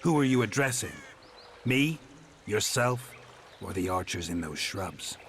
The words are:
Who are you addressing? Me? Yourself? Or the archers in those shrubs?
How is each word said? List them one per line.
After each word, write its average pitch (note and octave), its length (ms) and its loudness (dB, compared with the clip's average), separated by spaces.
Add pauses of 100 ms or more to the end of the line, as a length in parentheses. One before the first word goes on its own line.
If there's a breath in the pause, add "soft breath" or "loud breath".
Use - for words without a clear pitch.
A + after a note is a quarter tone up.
Who E3 180 4
are D3 60 6
you C3 180 6
addressing? A#2+ 540 0 (680)
Me? C#3 360 2 (460)
Yourself? B2 680 0 (460)
Or F#2+ 120 -10
the F#2 160 0
archers F#2 400 -2
in E2+ 120 -2
those D#2 180 -6
shrubs? - 580 -6 (120)